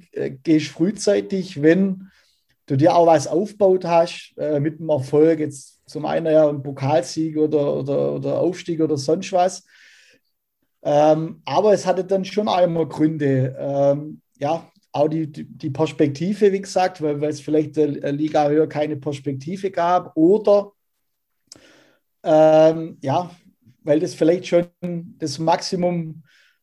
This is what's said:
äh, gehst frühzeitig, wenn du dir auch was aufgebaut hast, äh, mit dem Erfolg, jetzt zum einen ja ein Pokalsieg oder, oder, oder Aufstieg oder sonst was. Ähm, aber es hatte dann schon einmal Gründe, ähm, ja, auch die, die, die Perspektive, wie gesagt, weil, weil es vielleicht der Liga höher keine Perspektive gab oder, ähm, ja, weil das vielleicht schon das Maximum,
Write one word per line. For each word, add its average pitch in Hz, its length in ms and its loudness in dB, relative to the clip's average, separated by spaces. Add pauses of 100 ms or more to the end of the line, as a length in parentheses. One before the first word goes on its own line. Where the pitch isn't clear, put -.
(120)
äh, 139 180 -6
gehst 147 380 0
frühzeitig, 202 920 -2
wenn 190 480 2 (560)
du 143 100 -2
dir 165 180 4
auch 170 120 6
was 160 200 6
aufgebaut 185 600 0
hast, 170 500 0
äh, 147 240 -2
mit 151 180 -4
dem 160 120 -4
Erfolg, 151 500 2
jetzt - 360 -10 (100)
zum 151 180 -10
einen 156 220 -4
ja 156 220 4
ein 139 140 -4
Pokalsieg 151 760 -4
oder, 147 380 0
oder, 143 380 -2
oder 139 260 -4
Aufstieg 170 420 -4
oder 151 160 0
sonst 165 340 -4
was. 185 320 0 (1160)
Ähm, 156 640 2
aber 185 260 2
es 180 140 0
hatte 185 180 -2
dann 190 220 -2
schon 214 200 -4
einmal 180 400 0
Gründe, 139 720 -2
ähm, 143 640 -2 (180)
ja, 156 320 -4 (220)
auch 147 160 0
die, 156 240 -6
die, 156 120 -14
die - 260 -10
Perspektive, 160 840 0
wie 196 80 -2
gesagt, 185 400 -2
weil, 147 220 -4
weil 151 80 -2
es 147 100 -8
vielleicht 151 360 -2
der 143 360 -2
Liga 151 360 0
höher 151 200 2
keine 151 300 -4
Perspektive 147 720 -8
gab 175 440 -2
oder, 202 580 2 (1500)
ähm, 156 800 4
ja, 160 280 -2 (520)
weil 151 180 2
das 175 120 -4
vielleicht 175 340 0
schon 175 200 2 (520)
das 135 200 -8
Maximum, 170 840 -2 (400)